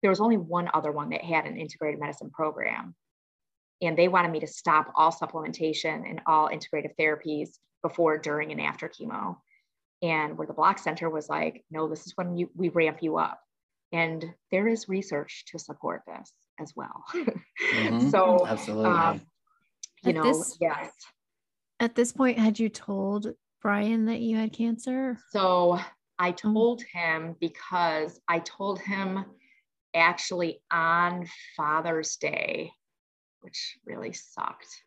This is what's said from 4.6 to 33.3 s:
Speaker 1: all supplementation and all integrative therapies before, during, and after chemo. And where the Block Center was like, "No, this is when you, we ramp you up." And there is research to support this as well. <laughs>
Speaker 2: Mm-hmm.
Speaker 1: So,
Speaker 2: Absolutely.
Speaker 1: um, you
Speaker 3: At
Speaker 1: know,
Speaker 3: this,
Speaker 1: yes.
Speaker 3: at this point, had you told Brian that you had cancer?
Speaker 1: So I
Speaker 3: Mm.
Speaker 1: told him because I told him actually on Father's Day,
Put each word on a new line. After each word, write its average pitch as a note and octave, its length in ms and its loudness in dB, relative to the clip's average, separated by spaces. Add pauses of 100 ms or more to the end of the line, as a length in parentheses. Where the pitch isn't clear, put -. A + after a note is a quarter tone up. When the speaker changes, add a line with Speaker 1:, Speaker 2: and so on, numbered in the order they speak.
Speaker 1:
all D#3+ 160 6
supplementation D#3+ 960 -4
and D#3+ 160 -8
all D#3 220 4
integrative D3+ 500 -6
therapies D3+ 520 -2 (300)
before, D#3+ 380 2
during, D3+ 320 -4
and D3+ 100 -8
after D3+ 280 -6
chemo. - 480 -8 (680)
And D#3+ 340 0
where D#3 120 -6
the - 40 -10
Block F3 280 2
Center D#3+ 280 -4
was D#3 200 -6
like, D#3 420 -4
"No, D#3 160 -4
this D#3+ 180 -8
is F3+ 120 -14
when F3 200 -4
you, F3 200 -2
we E3+ 140 0
ramp E3 340 0
you D#3+ 140 0
up." - 220 -2 (520)
And E3 420 -2 (160)
there G3 160 2
is A3+ 220 0
research F#3+ 640 -4
to D#3+ 80 -10
support - 480 -8
this - 240 -16 (260)
as D3+ 160 -12
well. - 340 -12
<laughs> - 60 -12 (580)
Speaker 2:
Mm-hmm. A#2 380 2
Speaker 1:
So, F#3 380 6
Speaker 2:
Absolutely. A2 420 0
Speaker 1:
um, E3+ 300 2 (840)
you - 80 2
Speaker 3:
At E3 60 4
Speaker 1:
know, D#3 80 0
Speaker 3:
this, D4+ 360 0
Speaker 1:
yes. D#3 320 -2 (880)
Speaker 3:
at A#3 160 0
this A#3+ 180 2
point, B3+ 260 2
had A3 200 4
you A3+ 100 2
told G3+ 640 -4 (300)
Brian G#3+ 440 2
that A3+ 140 -2
you A3+ 160 0
had A3 160 0
cancer? B3 680 -2 (120)
Speaker 1:
So F3+ 480 4 (400)
I F3+ 140 2
Speaker 3:
Mm. F3+ 40 -6
Speaker 1:
told A3+ 460 2
him E3 560 -2
because E3 880 -2
I E3+ 140 2
told G3 400 -6
him F#3+ 440 -4 (720)
actually E3+ 680 2 (100)
on E3+ 560 2 (280)
Father's D#3+ 600 0
Day, - 560 -4 (680)